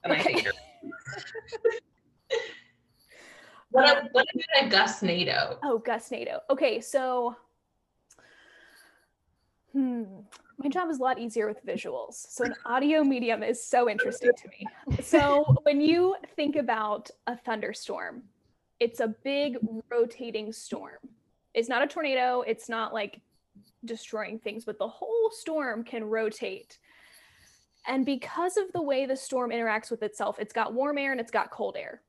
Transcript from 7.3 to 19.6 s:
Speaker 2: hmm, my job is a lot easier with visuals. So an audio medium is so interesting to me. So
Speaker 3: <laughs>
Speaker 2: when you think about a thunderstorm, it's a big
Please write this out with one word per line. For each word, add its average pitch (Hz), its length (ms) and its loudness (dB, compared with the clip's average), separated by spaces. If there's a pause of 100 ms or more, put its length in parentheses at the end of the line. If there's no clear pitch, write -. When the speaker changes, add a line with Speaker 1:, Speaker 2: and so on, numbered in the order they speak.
Speaker 2:
hmm, 254 300 0 (540)
my 277 120 -4
job 349 200 -2
is 285 100 -4
a - 20 -2
lot 254 180 0
easier 226 280 -2
with 214 180 -8
visuals. - 480 -6
So - 320 -6
an 233 100 -4 (100)
audio 294 380 4
medium 240 400 2
is 240 220 -2
so 247 240 4
interesting - 480 2
to - 120 -18
me. - 180 -14 (360)
So 285 400 6 (160)
Speaker 3:
<laughs> - 40 -8
Speaker 2:
when 294 180 6
you 349 340 6 (200)
think 294 200 0
about 220 540 -2 (180)
a 240 80 -4
thunderstorm, - 880 -6 (560)
it's 233 220 0
a 226 60 2
big 277 500 -2 (320)